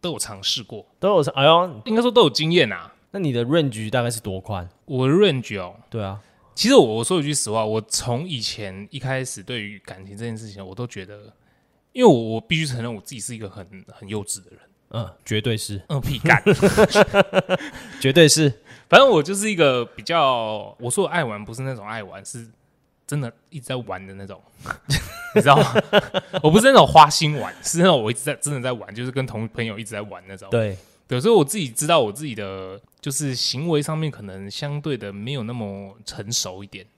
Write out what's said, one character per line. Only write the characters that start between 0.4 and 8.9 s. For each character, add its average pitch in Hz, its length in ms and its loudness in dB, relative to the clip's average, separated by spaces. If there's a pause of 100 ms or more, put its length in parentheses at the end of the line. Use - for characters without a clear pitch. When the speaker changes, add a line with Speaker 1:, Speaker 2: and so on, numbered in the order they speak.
Speaker 1:
试 - 200 -4
过。 104 240 -16 (120)
Speaker 2:
都 196 180 2
有 160 60 4
尝-， 127 120 -2
哎 135 100 0
呦。 160 400 4
Speaker 1:
应 214 100 -4
该 233 80 2
说 247 80 2
都 240 120 6
有 160 80 6
经 156 220 -2
验 151 200 4
啊。 85 200 -12 (180)
Speaker 2:
那 196 80 -10
你 160 140 -2
的 120 120 0
range 127 460 0
大 123 120 0
概 120 80 -2
是 113 100 -8
多 95 200 -8
宽？ 90 280 -8 (160)
Speaker 1:
我 127 240 -2
的 139 40 4
range 147 460 2
哦。 90 160 -10 (160)
Speaker 2:
对 110 120 -6
啊。 98 180 -8 (340)
Speaker 1:
其 - 140 0
实 269 60 6
我， 226 80 10 (140)
我 117 80 -2
说 185 160 0
一 - 20 -2
句 147 100 -4
实 131 180 -4
话， 110 140 0
我 110 180 -2
从 123 460 -4
以 139 120 -6
前 101 500 -10